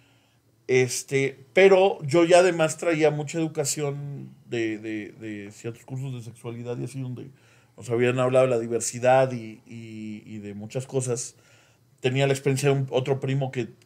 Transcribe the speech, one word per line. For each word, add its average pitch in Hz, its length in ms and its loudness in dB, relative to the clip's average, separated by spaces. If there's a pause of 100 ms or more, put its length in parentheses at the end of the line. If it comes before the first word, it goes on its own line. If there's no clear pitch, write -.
(680)
Este, 131 840 0
pero 190 520 6
yo 156 200 4
ya 175 160 8
además 170 380 2
traía 156 340 2
mucha 147 260 -6
educación 143 920 -6 (160)
de, 113 320 -4
de, 107 340 -10
de 104 400 -12
ciertos 113 320 -12
cursos 131 300 -10
de 123 80 -12
sexualidad 117 560 -10
y 135 80 -8
así, 135 160 -10
donde 127 300 -10 (440)
nos 107 140 -16
habían 123 300 2
hablado 127 260 4
de 131 60 2
la 117 80 2
diversidad 123 760 2
y, 110 320 -12
y, 110 600 -12
y 107 120 -14
de 101 160 -12
muchas 110 340 -10
cosas. 123 480 -4 (640)
Tenía 131 280 0
la 135 60 2
experiencia 135 360 0
de 139 60 4
un, 135 160 -2
otro 135 280 0
primo 135 320 -2
que, 120 220 -6 (120)